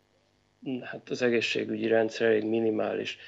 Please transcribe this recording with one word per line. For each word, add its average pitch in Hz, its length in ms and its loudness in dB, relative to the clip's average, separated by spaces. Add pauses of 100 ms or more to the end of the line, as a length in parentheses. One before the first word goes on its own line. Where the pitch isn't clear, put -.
(800)
hát - 280 -14
az 123 120 -4
egészségügyi 113 680 0
rendszer 113 400 2
elég 107 180 4
minimális, 107 720 0 (100)